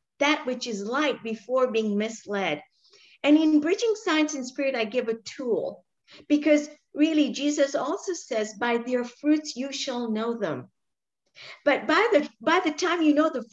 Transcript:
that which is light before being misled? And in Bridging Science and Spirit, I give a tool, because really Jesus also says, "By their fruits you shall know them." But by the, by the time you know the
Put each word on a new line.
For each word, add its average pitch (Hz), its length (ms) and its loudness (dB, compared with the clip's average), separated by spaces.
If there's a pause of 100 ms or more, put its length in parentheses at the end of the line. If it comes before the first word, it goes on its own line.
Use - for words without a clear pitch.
(200)
that 294 260 0
which 247 220 -6
is 202 160 -6
light 269 400 -2
before 233 480 -2
being 214 260 0
misled? 202 640 -4 (640)
And 294 140 8
in 311 240 4
Bridging 415 340 0
Science 311 380 0
and 262 140 -8
Spirit, 269 280 -4
I 226 100 -2
give 220 220 -2
a 226 60 -2
tool, 226 720 -6 (420)
because 294 420 2 (240)
really 302 360 2
Jesus 285 460 -2
also 339 380 -4
says, 214 420 -6
"By 240 220 0
their 247 260 -2
fruits 302 520 -2
you 269 160 -8
shall 240 380 -6
know 220 280 -2
them." 151 340 -6 (920)
But 269 220 2
by 359 260 4
the, 294 160 4 (140)
by 330 200 2
the 330 100 0
time 330 320 0
you 302 100 6
know 311 160 4
the 233 240 -6